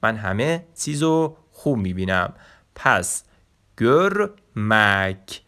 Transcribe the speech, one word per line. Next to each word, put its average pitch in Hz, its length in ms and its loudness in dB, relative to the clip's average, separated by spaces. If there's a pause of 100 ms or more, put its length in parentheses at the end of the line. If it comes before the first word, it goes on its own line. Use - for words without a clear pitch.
من 113 140 0
همه 113 580 -2
چیزو 156 600 -2 (160)
خوب 143 260 -2
می‌بینم. 92 540 -2 (420)
پس - 500 0 (540)
گرمک 110 1700 0